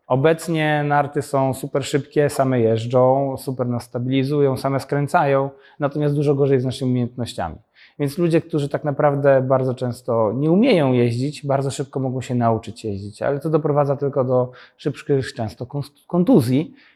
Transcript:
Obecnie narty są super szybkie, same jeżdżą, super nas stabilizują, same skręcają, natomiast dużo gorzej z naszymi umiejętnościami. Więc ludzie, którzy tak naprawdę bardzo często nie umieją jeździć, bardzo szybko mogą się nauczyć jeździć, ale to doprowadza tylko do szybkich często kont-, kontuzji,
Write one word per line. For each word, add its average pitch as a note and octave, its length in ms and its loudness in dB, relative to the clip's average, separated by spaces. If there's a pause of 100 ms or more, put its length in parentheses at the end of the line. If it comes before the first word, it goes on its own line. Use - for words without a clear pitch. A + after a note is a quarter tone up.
Obecnie D3+ 760 2
narty C#3+ 380 0
są C3+ 320 0
super C#3+ 320 -4
szybkie, D3 440 0
same C3 320 0
jeżdżą, B2+ 760 2
super B2+ 300 -6
nas A#2+ 160 -4
stabilizują, C3+ 720 0
same C3+ 220 -2
skręcają, C#3 680 0 (300)
natomiast D3 360 -2
dużo D3 200 2
gorzej C3+ 240 2
z B2+ 60 -2
naszymi B2+ 260 -4
umiejętnościami. A#2 640 -4 (440)
Więc C#3+ 180 -4
ludzie, E3+ 240 2
którzy C#3+ 280 -4
tak D3 140 -6
naprawdę C#3 580 2
bardzo C3 320 0
często A2+ 600 -2
nie D3+ 160 0
umieją F3+ 420 4
jeździć, B2 520 0
bardzo C#3 260 -2
szybko - 280 -6
mogą B2+ 220 -4
się B2 140 -4
nauczyć A2+ 500 -2
jeździć, G2+ 360 -8
ale C#3 180 -2
to D#3+ 100 -6
doprowadza D3 460 0
tylko C#3 280 -2
do B2+ 280 0 (260)
szybkich C#3 560 -4
często A#2 320 -8
kont-, - 420 -10
kontuzji, F3 680 2 (220)